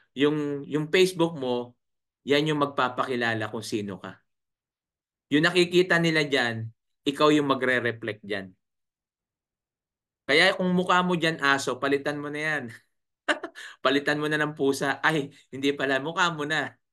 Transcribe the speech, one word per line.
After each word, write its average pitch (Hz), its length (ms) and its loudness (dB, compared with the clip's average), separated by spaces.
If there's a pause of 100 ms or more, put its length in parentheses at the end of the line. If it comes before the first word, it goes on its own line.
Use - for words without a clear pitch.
(180)
yung, 147 480 0
yung 151 240 -4
Facebook 180 480 2
mo, 123 400 -4 (480)
yan 147 240 2
yung 151 160 0
magpapakilala 123 800 -2
kung 113 160 -8
sino 101 400 -6
ka. 92 160 -16 (1120)
Yung 151 160 4
nakikita 175 560 4
nila 160 240 2
dyan, 120 400 -2 (400)
ikaw 151 240 4
yung 151 160 4
magre-reflect 120 800 -2
dyan. 98 240 -6 (1800)
Kaya 175 320 4
kung 185 160 0
mukha 180 280 2
mo 180 160 0
dyan 160 240 -2
aso, 139 360 0
palitan 139 400 -2
mo 147 120 -10
na 147 120 -8
yan. 151 220 -4 (600)
<laughs> - 580 -6
Palitan 143 340 2
mo 151 120 -2
na 151 80 0
ng 151 160 -2
pusa. 139 480 -2
Ay, 151 280 0 (200)
hindi 135 240 -2
pala, 135 280 -2
mukha 170 320 -2
mo 147 120 -6
na. 147 280 -4 (180)